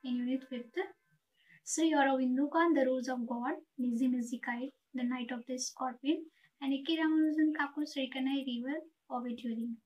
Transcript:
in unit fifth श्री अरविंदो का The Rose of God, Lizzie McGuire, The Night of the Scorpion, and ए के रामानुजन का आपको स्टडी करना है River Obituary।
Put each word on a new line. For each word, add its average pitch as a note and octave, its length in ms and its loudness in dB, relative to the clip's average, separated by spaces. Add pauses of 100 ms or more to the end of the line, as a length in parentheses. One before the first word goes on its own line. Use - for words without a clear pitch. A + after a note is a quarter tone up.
in B3 200 -2
unit C4 300 -2
fifth C#4+ 280 -6 (840)
श्री D#4+ 260 2
अरविंदो C4+ 520 4 (100)
का E4 200 6
The C4+ 120 6
Rose B3+ 260 0
of B3 60 -4 (140)
God, B3 220 -4 (260)
Lizzie B3 320 2
McGuire, A#3+ 580 -4 (260)
The B3 120 -2
Night B3 260 -6
of A#3 140 -8
the B3+ 80 -4 (100)
Scorpion, C4+ 520 -2 (420)
and C4+ 120 0
ए C#4 140 -2
के D#4+ 140 2
रामानुजन D#4 560 4
का D4 60 0
आपको D4 220 -4
स्टडी C4+ 280 -4
करना C4+ 180 0
है C4+ 140 0
River B3+ 320 -4 (400)
Obituary। A#3 520 -4 (160)